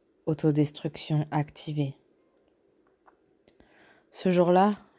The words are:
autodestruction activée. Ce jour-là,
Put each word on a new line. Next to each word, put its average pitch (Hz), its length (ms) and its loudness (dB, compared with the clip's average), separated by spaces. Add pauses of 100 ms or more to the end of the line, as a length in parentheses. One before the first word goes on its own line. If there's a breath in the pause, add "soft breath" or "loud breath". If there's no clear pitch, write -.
(260)
autodestruction 151 1040 -2
activée. 147 640 -6 (2250 soft breath)
Ce - 220 -2
jour-là, 180 420 4 (240)